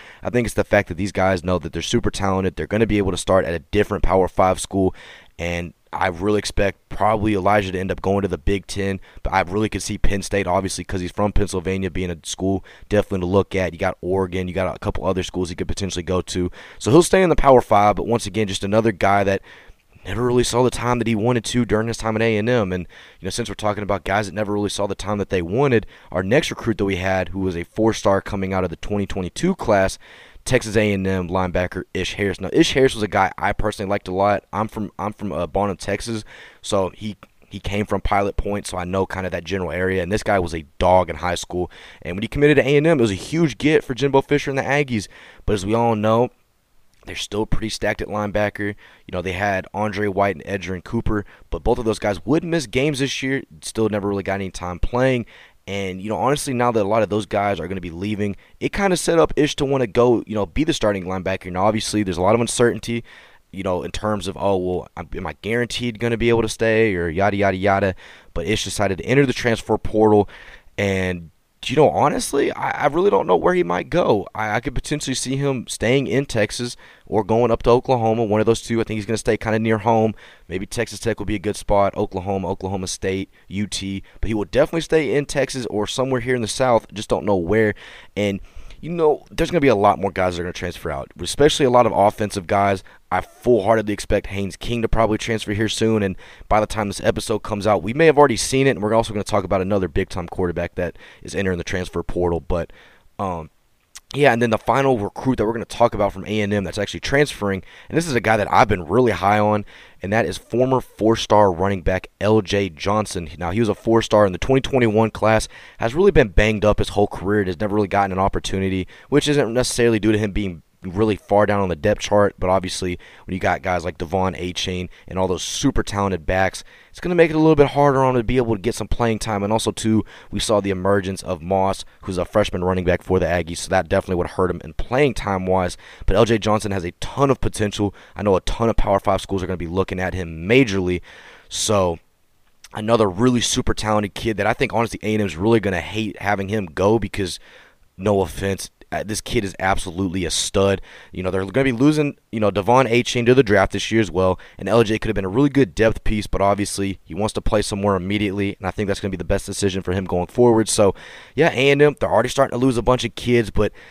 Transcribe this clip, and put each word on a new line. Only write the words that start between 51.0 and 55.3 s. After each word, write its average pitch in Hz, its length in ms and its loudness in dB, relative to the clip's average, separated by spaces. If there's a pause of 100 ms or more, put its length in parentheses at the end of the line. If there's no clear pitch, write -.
but 85 120 -6
both 120 160 0
of 120 60 -8
those 110 140 0
guys 101 260 -4
would 151 200 0
miss 160 220 -2
games 127 340 -2
this 135 220 -4
year, 135 200 -4 (180)
still 110 300 -2
never 101 180 -2
really 98 140 -2
got 95 120 -4
any 98 160 -6
time 90 280 -8
playing. 123 480 0 (400)